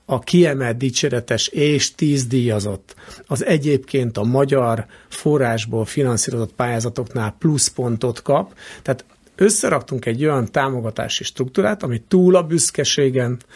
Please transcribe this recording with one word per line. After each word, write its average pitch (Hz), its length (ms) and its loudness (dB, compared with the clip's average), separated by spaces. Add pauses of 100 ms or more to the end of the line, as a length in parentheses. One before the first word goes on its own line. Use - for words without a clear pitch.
a 127 140 -2
kiemelt, 135 580 2
dicséretes 123 720 -2
és 147 480 0
tíz 143 320 0
díjazott, 107 680 -2 (320)
az 151 180 -2
egyébként 135 720 0
a 101 60 0
magyar 123 640 2 (220)
forrásból 113 800 0
finanszírozott 117 680 -2
pályázatoknál 117 840 -4
pluszpontot 123 800 -2
kap. 151 320 0 (280)
Tehát 127 240 -4 (300)
összeraktunk 160 720 0
egy 120 200 -2
olyan 135 260 0
támogatási 127 720 -2
struktúrát, 196 600 -2
ami 120 240 -4
túl 185 280 6
a 175 80 4
büszkeségen, 135 960 0 (160)